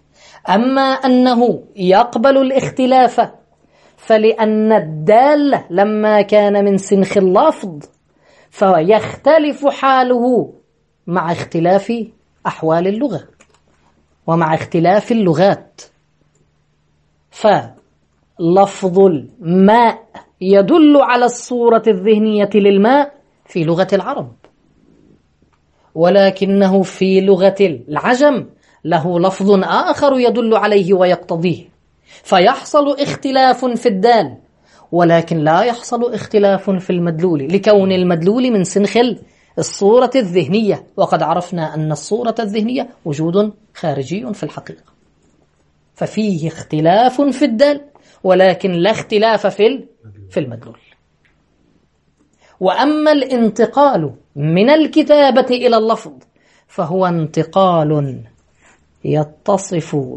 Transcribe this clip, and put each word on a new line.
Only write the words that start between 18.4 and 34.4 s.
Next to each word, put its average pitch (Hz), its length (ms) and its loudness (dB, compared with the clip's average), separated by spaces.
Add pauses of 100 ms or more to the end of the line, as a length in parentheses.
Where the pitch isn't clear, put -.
الماء 190 1040 2 (380)
يدل 269 600 4
على 240 240 0
الصورة 233 600 0
الذهنية 208 680 0
للماء 208 580 2 (320)
في 170 180 -6
لغة 170 300 0
العرب، 190 380 -6 (1600)
ولكنه 190 880 2
في 190 380 0
لغة 190 400 2
العجم 180 840 -2 (400)
له 170 340 -2
لفظ 190 320 0 (120)
آخر 269 560 0
يدل 233 360 0
عليه 202 380 0
ويقتضيه، 180 720 -2 (400)
فيحصل 269 960 0
اختلاف 262 640 0
في 240 240 -2
الدال 190 480 0 (540)